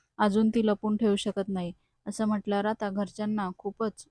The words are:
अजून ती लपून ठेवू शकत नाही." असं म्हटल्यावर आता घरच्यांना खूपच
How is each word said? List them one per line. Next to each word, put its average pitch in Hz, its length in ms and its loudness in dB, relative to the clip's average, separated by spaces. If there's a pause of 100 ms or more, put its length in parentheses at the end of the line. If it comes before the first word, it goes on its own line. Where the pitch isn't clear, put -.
(180)
अजून 214 320 4
ती 220 160 2
लपून 208 300 2
ठेवू 208 220 4
शकत 202 300 -2
नाही." 180 240 -4 (340)
असं 214 200 -2
म्हटल्यावर 202 400 0
आता 214 240 -2
घरच्यांना 208 580 -4 (100)
खूपच 208 520 -6